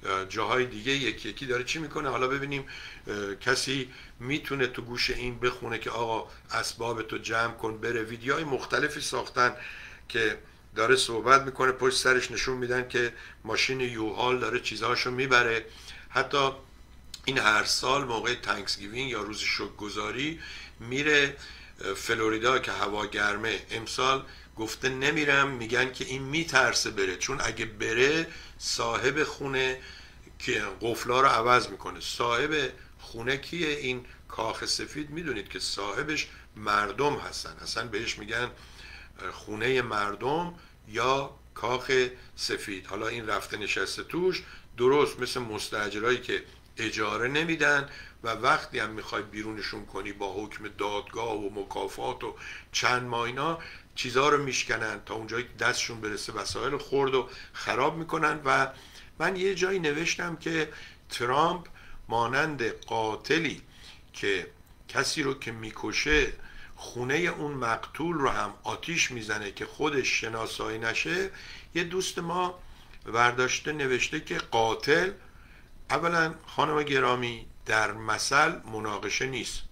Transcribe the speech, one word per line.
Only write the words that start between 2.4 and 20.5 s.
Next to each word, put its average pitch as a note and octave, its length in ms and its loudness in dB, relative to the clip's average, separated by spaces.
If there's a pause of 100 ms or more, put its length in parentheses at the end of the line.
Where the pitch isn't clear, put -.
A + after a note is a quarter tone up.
اه، G2+ 280 -4
کسی C3 540 0 (300)
می‌تونه C3+ 480 -2
تو B2 140 -4
گوش A#2+ 280 -2
این A#2+ 300 -4
بخونه A#2+ 400 -2
که A#2 100 -6
«آقا A2+ 420 -2 (200)
اسباب A2+ 500 -2
تو A2 160 -6
جمع A2+ 360 0
کن A2 240 -4
بره». A2+ 260 -2
ویدیوهای A#2+ 400 -2
مختلفی C#3 580 0
ساختن B2 540 2 (540)
که A2 280 2 (380)
داره A#2 200 8
صحبت A#2+ 460 6
می‌کنه، C3 300 2
پشت B2+ 260 2
سرش B2+ 340 4
نشون B2+ 260 0
می‌دن B2 300 -2
که A#2+ 260 0 (300)
ماشین A2+ 360 2
یوهال A#2+ 600 0
داره A#2+ 200 0
چیزهاشو A#2 520 0
میبره. B2 540 4 (440)
حتی C3+ 420 2 (760)
این C#3 120 2
هر G#2+ 260 6
سال C3 400 2
موقع A#2 320 0
تانکسگیوینگ G#2 760 -4
یا A2 100 -2
روز G#2 180 -6
شکرگزاری G#2+ 1000 -4 (400)